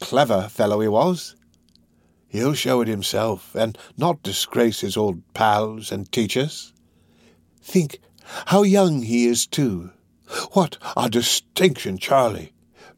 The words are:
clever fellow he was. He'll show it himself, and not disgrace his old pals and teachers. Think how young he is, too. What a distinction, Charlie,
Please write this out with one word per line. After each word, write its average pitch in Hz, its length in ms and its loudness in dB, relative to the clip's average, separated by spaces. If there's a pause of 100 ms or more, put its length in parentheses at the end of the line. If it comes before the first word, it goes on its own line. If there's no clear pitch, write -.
clever 113 480 0
fellow 104 320 0
he 110 80 0
was. 151 480 0 (920)
He'll 127 260 -2
show 127 260 0
it 113 80 0
himself, 107 680 -4
and 110 220 -2 (200)
not 160 260 -2
disgrace 113 580 0
his 95 160 -6
old 101 260 -2 (120)
pals 107 580 0
and 101 180 -8
teachers. 127 640 -4 (880)
Think - 400 -2 (460)
how 196 160 4
young 190 400 4
he 120 240 2
is, 120 200 2
too. 95 440 -4 (600)
What 180 260 2 (180)
a 123 120 0
distinction, 117 880 0
Charlie, 110 540 0 (460)